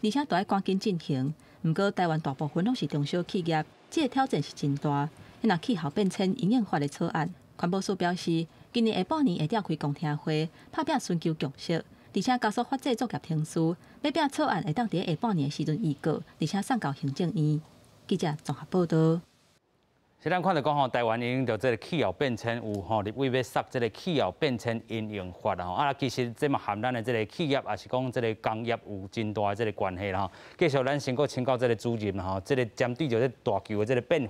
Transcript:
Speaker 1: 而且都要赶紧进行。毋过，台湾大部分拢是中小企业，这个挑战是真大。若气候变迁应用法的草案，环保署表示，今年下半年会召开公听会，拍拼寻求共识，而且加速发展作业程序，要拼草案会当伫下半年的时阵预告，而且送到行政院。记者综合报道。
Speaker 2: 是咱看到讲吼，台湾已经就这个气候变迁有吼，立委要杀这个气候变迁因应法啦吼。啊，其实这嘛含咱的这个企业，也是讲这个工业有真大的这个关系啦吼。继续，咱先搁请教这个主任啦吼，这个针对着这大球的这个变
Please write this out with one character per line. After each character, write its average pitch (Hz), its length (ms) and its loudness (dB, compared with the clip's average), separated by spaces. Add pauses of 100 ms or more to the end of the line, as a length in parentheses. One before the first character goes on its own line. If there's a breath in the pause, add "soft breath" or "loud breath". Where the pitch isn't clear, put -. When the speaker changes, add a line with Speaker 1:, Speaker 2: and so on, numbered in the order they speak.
Speaker 1:
而 214 40 4
且 269 180 2
都 180 100 0
要 190 80 2
赶 196 180 0
紧 190 160 0
进 190 220 0
行。 139 340 -2 (300 loud breath)
毋 160 100 4
过， 196 160 2
台 185 160 0
湾 160 140 2
大 147 120 -2
部 147 140 -4
分 170 180 0
拢 240 80 2
是 247 140 -2
中 143 180 0
小 175 200 -2
企 202 160 -2
业， 160 240 0 (260)
这 330 120 0
个 262 60 2
挑 269 160 2
战 220 160 0
是 - 140 -4
真 143 220 0
大。 143 340 0 (320 loud breath)
若 208 140 4
气 226 200 -2
候 160 140 -4
变 208 180 2
迁 190 320 0
应 170 120 2
用 247 120 4
法 - 140 -2
的 143 80 0
草 170 220 -4
案， 165 200 -2 (280)
环 175 120 -2
保 190 120 2
署 190 160 -2
表 180 180 0
示， 165 320 0 (260 loud breath)
今 240 120 2
年 220 120 2
下 185 60 2
半 311 220 0
年 175 160 2
会 - 80 2
召 220 120 2
开 165 140 -2
公 151 180 -2
听 147 240 -2
会， 156 320 0 (220 loud breath)
拍 320 140 -2
拼 302 160 2
寻 180 180 -2
求 160 160 0
共 143 220 -4
识， - 280 -2 (300 loud breath)
而 202 60 2
且 247 180 2
加 214 120 2
速 240 140 0
发 269 120 -2
展 254 180 0
作 226 180 -2
业 - 100 -4
程 156 220 0
序， 165 320 0 (260 loud breath)
要 302 80 0
拼 302 180 2
草 294 180 0
案 214 160 2
会 151 100 -2
当 233 160 0
伫 185 180 -2
下 160 140 0
半 220 160 0
年 139 120 2
的 151 60 -4
时 156 100 -2
阵 147 180 0
预 151 180 0
告， 160 220 0 (180 loud breath)
而 160 60 0
且 196 160 -2
送 247 160 0
到 147 140 -2
行 139 200 -4
政 170 200 0
院。 151 280 2 (500)
记 196 60 2
者 160 260 0
综 - 100 -6
合 143 160 -8
报 180 160 4
道。 160 360 4 (1000)
Speaker 2:
是 - 80 -4
咱 175 140 2
看 185 100 4
到 156 80 4
讲 147 160 2
吼， 139 120 4
台 120 160 2
湾 113 180 2
已 - 20 -2
经 127 220 0
就 110 100 2
这 127 140 2
个 113 60 2
气 151 260 -2
候 98 80 2
变 120 260 0
迁 117 200 -2
有 107 260 -4
吼， 107 200 0
立 107 100 -4
委 131 180 0
要 127 100 2
杀 123 300 -2
这 135 80 -2
个 117 120 2
气 156 300 -2
候 92 120 2
变 127 260 0
迁 113 300 -4
因 110 200 -4
应 95 240 -6
法 101 220 0
啦 90 100 -6
吼。 90 100 -4
啊， 139 200 0
其 135 140 -2
实 120 240 -2
这 143 160 0
嘛 135 100 2
含 104 240 -4
咱 127 100 0
的 120 80 -2
这 110 120 -2
个 110 140 2
企 165 220 -4
业， 135 200 2
也 104 80 -2
是 - 120 -12
讲 127 220 -2
这 127 100 -2
个 113 220 0
工 113 220 -2
业 117 200 0
有 98 280 -10
真 107 200 -2
大 101 180 0
的 101 40 0
这 113 100 -2
个 107 60 0
关 98 260 -2
系 98 140 -2
啦 95 120 0
吼。 95 80 -2 (280 loud breath)
继 175 100 4
续， 135 140 2
咱 135 160 0
先 135 160 -2
搁 143 100 2
请 127 200 -2
教 127 120 2
这 123 120 2
个 117 80 4
主 117 180 -2
任 104 220 -2
啦 92 80 -4
吼， 95 160 -2
这 135 160 0
个 123 100 2
针 123 300 0
对 165 100 -2
着 113 140 2
这 131 80 4 (160)
大 101 160 2
球 107 180 -4
的 104 80 2
这 127 80 2
个 120 60 2
变 139 300 0